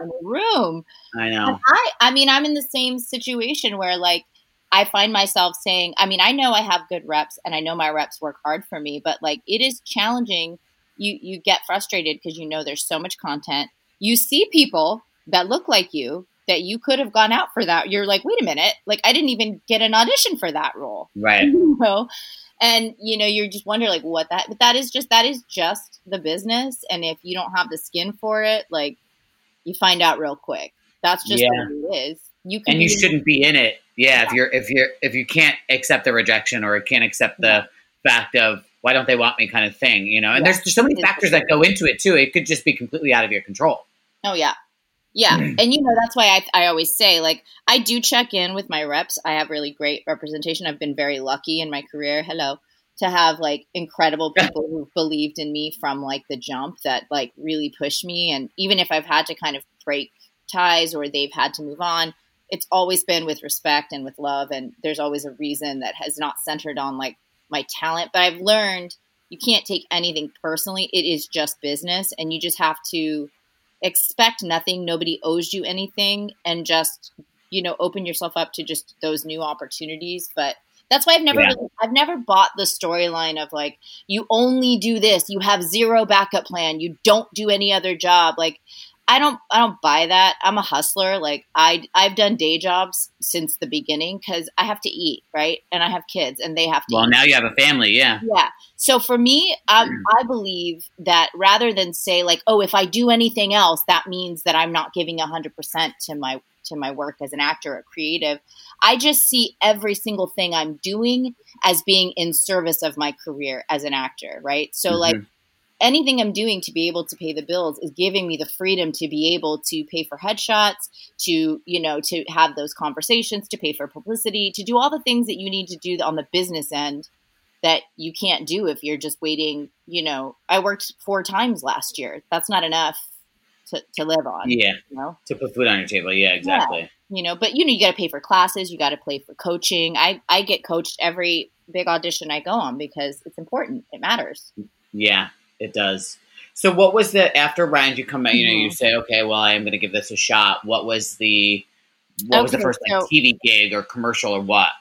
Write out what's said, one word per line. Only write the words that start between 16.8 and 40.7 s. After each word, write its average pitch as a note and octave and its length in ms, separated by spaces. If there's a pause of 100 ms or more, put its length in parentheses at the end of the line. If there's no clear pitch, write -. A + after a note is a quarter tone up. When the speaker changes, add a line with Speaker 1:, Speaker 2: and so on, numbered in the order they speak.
Speaker 1:
have A#3 120
gone A3 220
out E4 200
for G#3 120
that. E3 260
You're G3+ 140
like, G3 180
"Wait A4+ 180
a - 40
minute. E3 280 (120)
Like, G#3 180
I A3+ 80
didn't C#4+ 180
even G#3+ 380
get A3 140
an A3 120
audition F4+ 440
for F3 140
that D3+ 260
role." G#2+ 380
Speaker 2:
Right. G#2 320
Speaker 1:
<laughs> C#4+ 40
You D#4+ 280
know? A3+ 280 (540)
And, A3+ 380
you A3 180
know, G#3 80
you G#3 240
just G3+ 160
wonder, A3 240
like, E3+ 140
what D#3+ 260
that, F3+ 180
but G#3 120
that A#3+ 160
is C4 140
just, C4 200
that A#3 160
is C4 240
just F#3 580
the F#3 120
business. A3 720
And F3 160
if D#3+ 160
you F3+ 140
don't F#3 180
have F3+ 160
the D#3+ 80
skin F3 360
for G#3+ 300
it, G#3+ 280
like, C#3+ 260 (680)
you E3+ 100
find F3+ 280
out E3 180
real D3 160
quick. D#2 380 (300)
That's F3+ 240
just B2 160
Speaker 2:
Yeah. A#2+ 60 (200)
Speaker 1:
the D3 180
way F#3 100
it C#3 160
is. E3 60 (260)
You G#3 160
can D3+ 140
Speaker 2:
And E3 60
you E3+ 60
Speaker 1:
be - 60
in G3+ 60
Speaker 2:
shouldn't D#3+ 260
be C#3+ 180
in D3+ 120
it. A#2 260 (140)
Yeah, B2+ 280
if A2 60
Speaker 1:
Yeah. A2+ 60
Speaker 2:
you're, B2+ 180
if A#2 160
you're, C3+ 180 (140)
if C3 140
you B2+ 100
can't D3+ 320 (120)
accept C3 360
the B2+ 80
rejection A2+ 500
or G#2 180
can't A#2+ 220
accept - 380
the A#2 60
Speaker 1:
Yeah. G#2+ 180 (460)
Speaker 2:
fact A#2 240
of, A2 280 (180)
"Why B2+ 120
don't C3 140
they B2+ 100
want A#2+ 200
me?" A2+ 100
kind G#2+ 180
of G#2 100
thing, G#2+ 320
you G#2+ 140
know? G#2+ 80
And B2 160
Speaker 1:
Yeah. F#3 80
Speaker 2:
there's, F#3 100
there's - 120